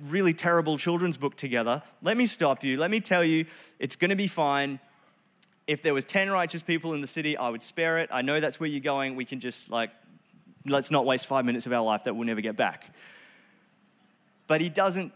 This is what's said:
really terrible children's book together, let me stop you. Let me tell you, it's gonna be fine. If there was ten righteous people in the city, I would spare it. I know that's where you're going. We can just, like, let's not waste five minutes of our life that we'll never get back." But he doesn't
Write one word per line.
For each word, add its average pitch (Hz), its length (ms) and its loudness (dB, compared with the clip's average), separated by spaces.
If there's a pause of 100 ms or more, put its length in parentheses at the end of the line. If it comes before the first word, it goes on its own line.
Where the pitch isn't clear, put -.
really 170 300 2
terrible 165 440 2
children's 175 400 0
book 139 180 -4
together, 123 460 -2 (220)
let 202 120 2
me 247 100 2
stop 147 380 2
you. 131 140 0
Let 165 140 0
me 220 80 0
tell 180 240 2
you, 160 220 2 (340)
it's 131 160 -4
gonna 185 200 0
be 196 120 0
fine. 139 520 0 (880)
If 151 140 -2
there 156 120 2
was 135 120 0
ten 196 240 0
righteous 175 320 0
people 165 320 -2
in 147 80 -4
the 135 60 -6
city, 151 280 -2
I 123 140 -2
would 113 120 -6
spare 165 380 0
it. 165 140 -2
I 127 80 0
know 143 180 0
that's 151 200 -2
where 160 100 -2
you're 143 120 -4
going. 135 340 -2
We 127 100 -6
can 131 140 -10
just, 120 320 -8
like, 113 180 -2 (760)
let's 139 260 2
not 139 140 4
waste 131 200 2
five 135 180 0
minutes 120 220 0
of 123 80 -2
our 120 80 2
life 110 220 2
that 123 120 -2
we'll 117 120 -4
never 110 140 -2
get 107 140 -4
back." - 380 -4 (1500)
But 214 140 4
he 180 80 0
doesn't 190 460 0